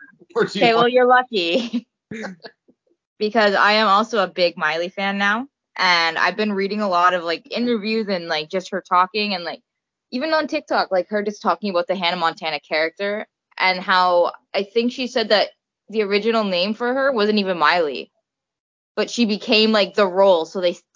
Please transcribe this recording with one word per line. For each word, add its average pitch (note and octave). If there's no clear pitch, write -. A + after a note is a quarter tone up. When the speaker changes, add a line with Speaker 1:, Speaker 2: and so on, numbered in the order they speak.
Speaker 1:
<laughs> -
or A#4
do -
you B3+
Speaker 2:
Okay, A#3
well, A#3
Speaker 1:
want A#3+
Speaker 2:
you're B3
lucky A#3
<laughs> -
because G#3+
I G3+
am A3
also G#3
a F3+
big F3
Miley E3
fan G3
now, G#3
and E3+
I've F3+
been G#3+
reading G3
a G#3
lot F3
of, F3
like, E3
interviews A3
and, F3
like, D#3
just F#3
her F#3
talking G#3
and, F3
like, D#3
even D4
on D4+
TikTok, C#4+
like, F3+
her G#3
just G#3
talking G3
about F3
the F3+
Hannah F3+
Montana D#3+
character G3+
and F#3
how F3+
I G3+
think A#3
she B3+
said A3+
that G3+
the G#3+
original G#3
name F#3+
for A#3+
her C4+
wasn't G#3+
even F#3+
Miley, D3+
but G#3
she A#3
became, G#3+
like, G3+
the G3+
role, F3+
so F#3
they, F3